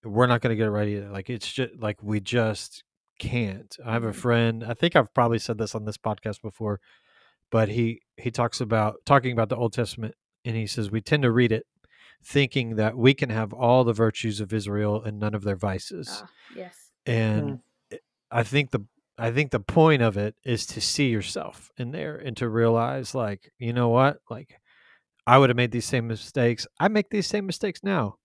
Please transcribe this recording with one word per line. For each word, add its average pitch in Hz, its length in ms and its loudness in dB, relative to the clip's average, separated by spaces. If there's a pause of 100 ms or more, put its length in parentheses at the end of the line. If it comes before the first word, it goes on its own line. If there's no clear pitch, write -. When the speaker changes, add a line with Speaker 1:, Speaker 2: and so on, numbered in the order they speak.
Speaker 1:
We're 113 220 4
not 120 140 4
gonna 117 140 0
get 110 120 0
it 107 40 0
right 104 160 0
either. 101 240 -6
Like, 98 200 -10
it's 117 220 -8
ju-, 127 240 -4
like, 107 240 -6
we 104 200 -2
just 110 640 -2 (340)
can't. 110 640 -6
I 113 80 -4
have 117 120 -2
a 113 40 -2
Speaker 2:
Mm-hmm. 101 120 -8
Speaker 1:
friend, 117 440 2
I 117 100 -6
think 170 200 -2
I've 123 200 4
probably 117 240 4
said 110 200 -4
this 110 160 -4
on 107 100 -6
this 107 140 -8
podcast 107 440 -6
before, 104 380 -6 (720)
but 113 180 2
he, 117 340 -2 (140)
he - 140 -6
talks 117 300 -2
about, 107 440 0
talking 127 280 4
about 113 160 0
the 120 80 -2
Old 117 160 0
Testament, 113 420 -4 (300)
and 117 100 -4
he 110 120 -2
says, 101 260 -4
"We 110 80 0
tend 147 240 0
to 120 80 4
read 120 180 4
it 110 160 -2 (560)
thinking 127 540 0
that 110 200 0
we 117 180 8
can 131 160 -2
have 110 220 -2
all 123 300 4
the 117 100 2
virtues 110 480 0
of 101 120 -6
Israel 104 500 -2
and 107 160 -8
none 107 160 -2
of 101 80 -4
their 101 140 -2
vices." 101 680 -6
Speaker 2:
Ah, 98 80 -20 (240)
yes. - 360 -18 (140)
Speaker 1:
And 113 560 0 (300)
Speaker 3:
Hmm. - 60 -14 (340)
Speaker 1:
I 117 140 0
think 135 260 0
the, 101 160 -4 (320)
I 117 140 -2
think 139 180 0
the 123 80 -2
point 156 440 4
of 107 140 2
it 104 280 -4
is 120 220 -2
to - 140 -10
see - 280 0
yourself - 680 -6
in 123 140 -8
there 151 260 -8
and 123 200 -10
to 120 120 -2
realize, 117 640 2
like, 107 460 -6
you 117 140 -4
know 120 160 2
what? 131 300 4 (120)
Like, - 300 -14 (680)
I 123 120 8
would 135 120 8
have 120 60 2
made 123 160 0
these 120 140 -4
same 117 200 0
mistakes. 117 580 -2 (140)
I 165 80 2
make 214 240 0
these 202 160 -2
same 208 200 -4
mistakes 190 360 -6
now 165 420 -2